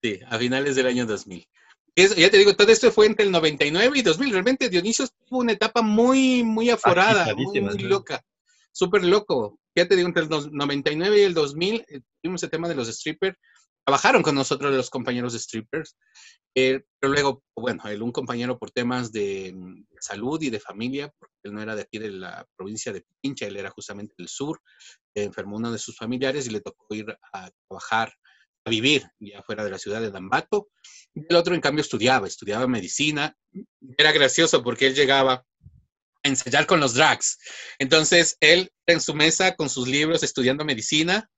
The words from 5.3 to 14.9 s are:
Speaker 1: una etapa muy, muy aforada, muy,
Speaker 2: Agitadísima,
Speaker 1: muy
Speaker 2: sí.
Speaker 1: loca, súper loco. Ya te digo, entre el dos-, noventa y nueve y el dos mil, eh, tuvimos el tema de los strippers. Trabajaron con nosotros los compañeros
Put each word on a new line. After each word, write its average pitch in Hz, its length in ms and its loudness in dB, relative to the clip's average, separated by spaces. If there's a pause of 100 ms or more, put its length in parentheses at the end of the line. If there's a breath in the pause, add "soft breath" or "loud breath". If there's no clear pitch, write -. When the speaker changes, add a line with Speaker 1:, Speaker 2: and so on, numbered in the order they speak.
Speaker 1:
una 233 140 0
etapa 220 280 0
muy, 247 640 4
muy 226 260 0
aforada, 202 540 4
muy, 110 80 0 (140)
Speaker 2:
Agitadísima, - 260 -4
Speaker 1:
muy 104 100 -6
Speaker 2:
sí. - 60 -6
Speaker 1:
loca, 131 340 -2 (500)
súper 185 320 0
loco. 175 560 0 (160)
Ya 175 120 2
te 190 80 4
digo, 180 120 2
entre 170 160 0
el 156 60 -6
dos-, 151 220 -4
noventa 143 400 -2
y 151 40 -4
nueve 202 240 2
y 202 40 6
el 185 100 2
dos 147 220 -2
mil, 202 340 -4
eh, 139 120 -16 (200)
tuvimos 175 220 -6
el 147 80 -10
tema 165 160 -6
de 165 80 -4
los 120 120 -4
strippers. 156 480 -6 (480 soft breath)
Trabajaron 185 380 4
con 147 140 2
nosotros 139 400 0
los 127 140 -2
compañeros 123 440 -4